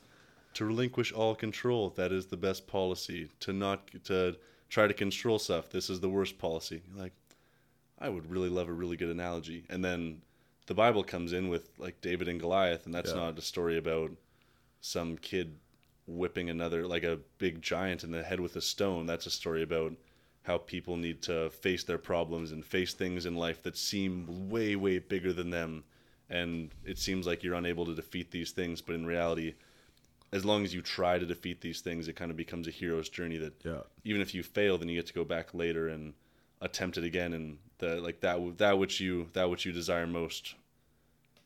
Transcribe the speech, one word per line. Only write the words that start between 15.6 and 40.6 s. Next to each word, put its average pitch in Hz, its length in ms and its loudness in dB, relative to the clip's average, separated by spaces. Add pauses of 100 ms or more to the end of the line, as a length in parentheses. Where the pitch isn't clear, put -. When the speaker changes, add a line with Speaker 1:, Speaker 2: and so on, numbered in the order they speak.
Speaker 2:
whipping 85 440 -2
another, 85 360 0
like, 87 180 0
a 82 160 2 (180)
big 85 240 0
giant 90 420 0
in 82 80 -6
the 82 120 -2
head 92 180 -2
with 87 160 -4
a 82 40 -4
stone. 90 440 2
That's 85 200 -2
a 82 60 -6
story 82 320 0
about 80 300 0 (480)
how 87 160 2
people 87 400 -6
need 85 240 -2
to 80 300 0
face 92 340 0
their 85 120 0
problems 82 540 -2
and 80 140 -8
face 92 280 2
things 90 320 -2
in 87 100 -2
life 85 280 -2
that 87 140 -6
seem 92 720 -2
way, 107 260 2
way 95 240 4
bigger 92 320 0
than 87 200 -2
them. 82 340 -4 (440)
And 85 420 -2 (120)
it 95 140 -8
seems 92 280 0
like 87 180 0
you're 87 100 0
unable 87 320 0
to 82 100 -2
defeat 85 360 -6
these 85 200 -4
things, 85 300 -2
but 85 140 -4
in 82 100 -4
reality, 82 480 0 (800)
as 95 100 0
long 104 220 6
as 87 80 -2
you 90 80 -4
try 90 360 4
to 90 80 -2
defeat 87 360 -4
these 82 180 -6
things, 82 300 -4
it 80 80 -8
kind 85 140 -6
of 80 40 -6
becomes 82 320 -6
a 80 40 -4
hero's 82 360 -2
journey 85 300 -4
that 78 160 -4 (100)
Speaker 1:
Yeah. 82 200 -4 (200)
Speaker 2:
even 107 160 2
if 95 160 0
you 85 80 -2
fail, 101 340 4
then 85 120 -4
you 85 80 0
get 85 100 0
to - 60 -10
go 85 100 0
back 82 300 -4
later 82 340 0
and 76 260 -6 (460)
attempt 92 380 -4
it 85 80 0
again 87 280 0
and 78 260 -6 (240)
uh, 85 180 0
like, 87 200 -6
that 90 120 4
w-, 87 240 -2
that 101 220 8
which 95 200 2
you, 90 340 0
that 92 160 4
which 87 160 -2
you 90 60 -2
desire 85 360 0
most 85 480 -4 (920)